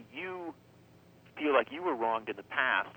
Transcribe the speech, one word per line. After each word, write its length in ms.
you 440
feel 160
like 180
you 120
were 100
wronged 360
in 60
the 80
past 540